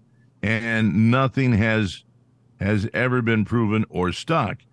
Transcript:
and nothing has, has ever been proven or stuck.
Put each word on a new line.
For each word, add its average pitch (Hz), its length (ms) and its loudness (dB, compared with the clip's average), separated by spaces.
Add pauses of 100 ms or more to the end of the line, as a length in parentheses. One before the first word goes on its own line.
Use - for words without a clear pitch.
(400)
and 113 680 0
nothing 131 420 2
has, 110 500 0 (560)
has 101 340 -2
ever 123 280 0
been 113 240 0
proven 110 440 0
or 90 220 -2
stuck. 131 460 -4 (160)